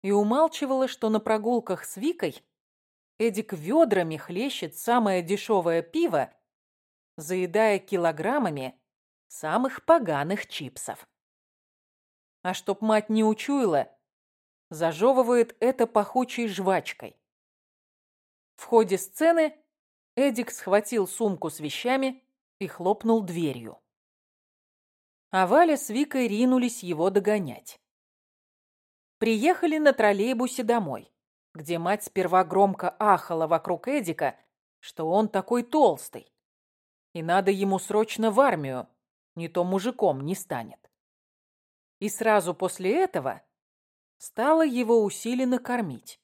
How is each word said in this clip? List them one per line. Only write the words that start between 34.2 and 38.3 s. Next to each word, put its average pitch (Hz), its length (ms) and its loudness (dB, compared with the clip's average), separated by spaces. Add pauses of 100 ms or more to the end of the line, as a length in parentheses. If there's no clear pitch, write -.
что - 300 -8
он 208 180 2
такой 220 360 -2
толстый, 240 680 0 (840)
и 165 100 -8
надо 185 260 2
ему 190 300 0
срочно 220 500 0
в 202 100 2